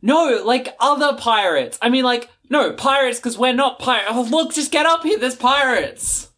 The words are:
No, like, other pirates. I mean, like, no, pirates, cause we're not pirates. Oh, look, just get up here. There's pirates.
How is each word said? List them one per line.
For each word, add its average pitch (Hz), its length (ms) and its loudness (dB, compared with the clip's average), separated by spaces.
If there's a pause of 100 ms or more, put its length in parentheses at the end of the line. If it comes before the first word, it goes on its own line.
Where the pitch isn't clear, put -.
No, 254 440 2
like, 247 340 -2
other 285 380 2
pirates. 185 640 0
I 233 80 0
mean, 254 140 2
like, 240 260 -2 (200)
no, 254 240 0
pirates, 262 460 0
cause 233 180 -6
we're 247 160 0
not 254 260 0
pirates. 226 300 -2
Oh, 233 200 -2
look, 320 240 0
just 285 180 -4
get 311 140 2
up 330 180 2
here. 381 140 0
There's 247 180 -2
pirates. 254 1040 -2